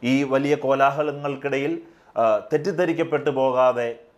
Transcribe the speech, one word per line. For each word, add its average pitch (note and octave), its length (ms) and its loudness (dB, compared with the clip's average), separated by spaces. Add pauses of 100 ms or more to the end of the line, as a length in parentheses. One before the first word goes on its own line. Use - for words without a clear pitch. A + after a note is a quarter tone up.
ഈ C3 200 2
വലിയ C#3 320 2
കോലാഹലങ്ങൾക്കിടയിൽ, C#3 1300 -2 (340)
ആ, A2 220 2
തെറ്റിദ്ധരിക്കപ്പെട്ടു D#3 920 -2
പോകാതെ B2+ 680 2 (200)